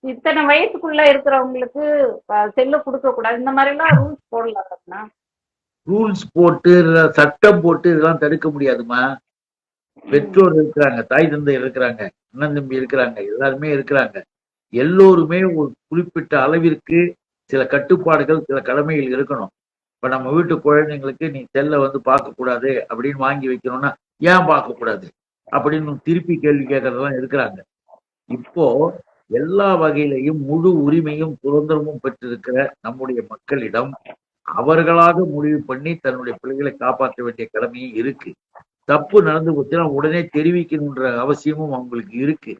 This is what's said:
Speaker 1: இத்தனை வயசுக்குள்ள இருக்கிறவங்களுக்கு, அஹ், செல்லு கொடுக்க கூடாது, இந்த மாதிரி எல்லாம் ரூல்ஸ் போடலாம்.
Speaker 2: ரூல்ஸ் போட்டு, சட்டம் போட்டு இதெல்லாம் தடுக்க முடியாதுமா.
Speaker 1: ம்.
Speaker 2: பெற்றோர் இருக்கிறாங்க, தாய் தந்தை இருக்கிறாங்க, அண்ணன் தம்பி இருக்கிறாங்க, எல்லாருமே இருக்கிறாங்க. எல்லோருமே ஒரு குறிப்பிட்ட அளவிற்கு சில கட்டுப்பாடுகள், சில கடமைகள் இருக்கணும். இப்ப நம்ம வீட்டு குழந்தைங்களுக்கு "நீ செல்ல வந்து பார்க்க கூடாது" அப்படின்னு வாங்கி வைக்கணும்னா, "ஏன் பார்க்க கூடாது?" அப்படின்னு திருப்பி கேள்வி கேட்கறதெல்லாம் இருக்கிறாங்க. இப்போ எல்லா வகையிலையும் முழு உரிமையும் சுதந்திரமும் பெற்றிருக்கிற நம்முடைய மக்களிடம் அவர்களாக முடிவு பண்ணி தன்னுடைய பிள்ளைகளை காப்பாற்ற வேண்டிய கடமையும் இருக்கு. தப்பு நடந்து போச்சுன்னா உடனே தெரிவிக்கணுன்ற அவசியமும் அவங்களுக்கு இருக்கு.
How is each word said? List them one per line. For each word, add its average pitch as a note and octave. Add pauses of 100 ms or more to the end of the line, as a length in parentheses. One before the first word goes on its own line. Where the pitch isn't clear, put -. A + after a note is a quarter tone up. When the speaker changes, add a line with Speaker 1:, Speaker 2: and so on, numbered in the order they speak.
Speaker 1:
இத்தனை D4
வயசுக்குள்ள D#4+
இருக்கிறவங்களுக்கு, C#4 (240)
அஹ், G#3
செல்லு C#4
கொடுக்க C4
கூடாது, A#3
இந்த B3+
மாதிரி C#4
எல்லாம் D#4+
ரூல்ஸ் D4+
போடலாம். G#3+ (800)
Speaker 2:
ரூல்ஸ் G#3
போட்டு, E3
சட்டம் E3+
போட்டு E3
இதெல்லாம் D#3+
தடுக்க D3+
முடியாதுமா. B2+ (760)
Speaker 1:
ம். -
Speaker 2:
பெற்றோர் F#3
இருக்கிறாங்க, D3
தாய் D3+
தந்தை C#3+
இருக்கிறாங்க, B2 (240)
அண்ணன் C#3+
தம்பி C3
இருக்கிறாங்க, B2
எல்லாருமே C3+
இருக்கிறாங்க. C3 (460)
எல்லோருமே F3
ஒரு D#3+ (160)
குறிப்பிட்ட D#3+
அளவிற்கு E3 (300)
சில C3
கட்டுப்பாடுகள், D#3
சில C#3+
கடமைகள் C#3
இருக்கணும். C3+ (480)
இப்ப -
நம்ம C3
வீட்டு E3
குழந்தைங்களுக்கு D3
"நீ C3+
செல்ல C#3+
வந்து C3+
பார்க்க C3
கூடாது" B2+
அப்படின்னு C3
வாங்கி C3+
வைக்கணும்னா, B2+ (240)
"ஏன் F3
பார்க்க C#3
கூடாது?" G#2 (420)
அப்படின்னு D3
திருப்பி E3+
கேள்வி D3
கேட்கறதெல்லாம் C3
இருக்கிறாங்க. B2 (640)
இப்போ C#3 (280)
எல்லா F3
வகையிலையும் D3
முழு D#3+
உரிமையும் D3+
சுதந்திரமும் D3+
பெற்றிருக்கிற B2+ (100)
நம்முடைய B2+
மக்களிடம் A#2+ (500)
அவர்களாக E3
முடிவு D3
பண்ணி D3
தன்னுடைய B2+
பிள்ளைகளை C3+
காப்பாற்ற B2+
வேண்டிய A#2
கடமையும் A#2+
இருக்கு. C3+ (500)
தப்பு D3
நடந்து D#3+
போச்சுன்னா D3
உடனே D#3
தெரிவிக்கணுன்ற D3
அவசியமும் D3
அவங்களுக்கு A#2+
இருக்கு. C3+